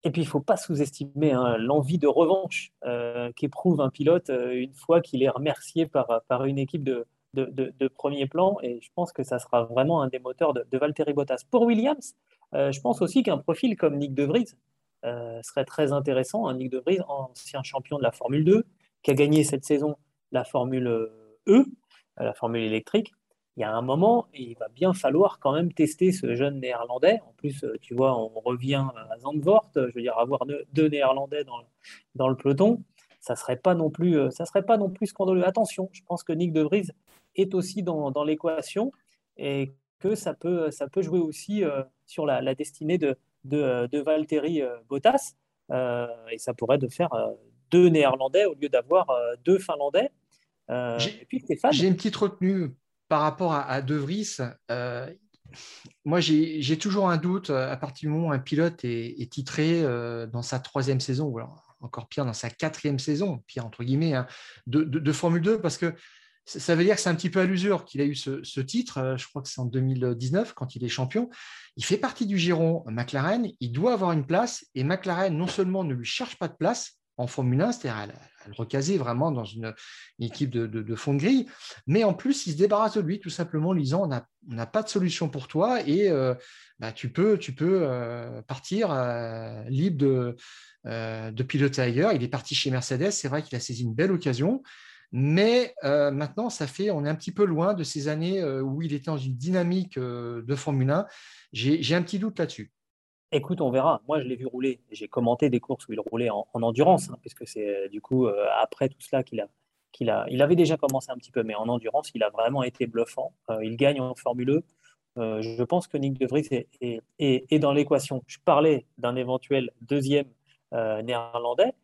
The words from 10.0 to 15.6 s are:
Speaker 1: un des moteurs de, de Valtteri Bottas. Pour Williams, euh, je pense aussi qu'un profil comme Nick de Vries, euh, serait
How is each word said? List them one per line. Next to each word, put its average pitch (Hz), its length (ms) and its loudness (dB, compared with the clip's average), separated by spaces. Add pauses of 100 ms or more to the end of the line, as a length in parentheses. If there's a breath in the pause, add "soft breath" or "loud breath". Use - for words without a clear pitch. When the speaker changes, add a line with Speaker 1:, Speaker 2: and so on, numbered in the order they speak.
Speaker 1:
un 135 60 0
des 127 100 -6
moteurs 127 360 0
de, 120 140 -4
de 131 100 -2
Valtteri 147 340 0
Bottas. 139 360 -2
Pour 240 140 4
Williams, 240 520 0 (400)
euh, 139 180 2
je 139 80 -6
pense - 200 0
aussi 185 220 2
qu'un 190 160 0
profil 185 380 0
comme 147 200 2
Nick 143 160 -2
de 139 120 0
Vries, 202 320 0 (480)
euh, 117 380 -8
serait - 220 -4